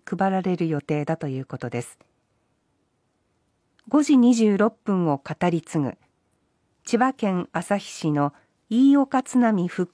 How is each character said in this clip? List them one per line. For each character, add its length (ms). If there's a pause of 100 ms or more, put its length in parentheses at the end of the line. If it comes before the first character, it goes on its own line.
配 260
ら 100
れ 140
る 140
予 120
定 240
だ 120
と 100
い 120
う 60
こ 120
と 120
で 120
す。 180 (1900)
五 120
時 160
二 160
十 240
六 160 (120)
分 220
を 140
語 280
り 120
継 160
ぐ。 200 (880)
千 120
葉 160
県 380
旭 340
市 260
の 220 (360)
飯 260
岡 280
津 140
波 300
復 260